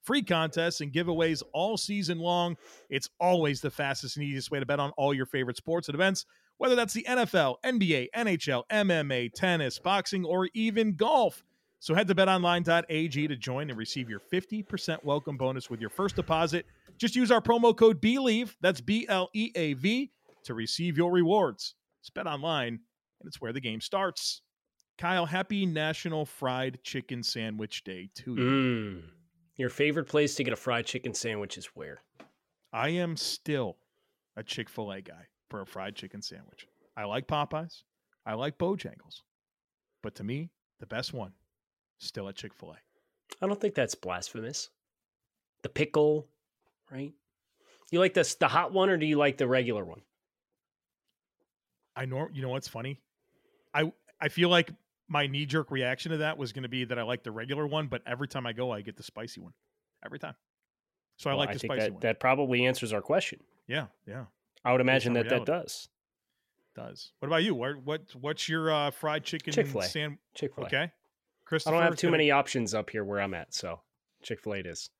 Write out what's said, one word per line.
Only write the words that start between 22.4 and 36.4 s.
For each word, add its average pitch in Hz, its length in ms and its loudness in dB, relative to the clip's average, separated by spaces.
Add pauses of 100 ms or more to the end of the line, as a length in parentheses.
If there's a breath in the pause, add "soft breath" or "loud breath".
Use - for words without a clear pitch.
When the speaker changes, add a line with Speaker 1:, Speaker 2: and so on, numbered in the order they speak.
Speaker 1:
and 117 120 -6 (460)
it's - 160 -14
where 117 100 -6
the 127 80 -6
game 113 220 -6
starts. - 600 -4 (540)
Kyle, 170 280 0
happy 190 400 -2
National 156 600 -2
Fried 131 560 -4
Chicken 123 400 -8
Sandwich 110 600 -6
Day 95 340 -12
to 123 180 -8
you. 110 80 -2
Speaker 2:
Mm. 123 580 0 (560)
Your 127 120 -2
favorite 147 380 0
place 147 280 2
to - 80 -4
get 120 100 -2
a 107 40 -6
fried 117 280 -2
chicken 120 300 -6
sandwich 104 420 -6
is 92 160 -16
where? - 300 -16 (680)
Speaker 1:
I 120 180 0
am 170 280 -2
still 127 600 -4 (600)
a 110 60 -12
Chick-fil-A 104 580 -8
guy 85 240 -20 (240)
for 104 120 -10
a 95 40 -10
fried 98 300 -10
chicken 98 260 -14
sandwich. - 460 -16 (280)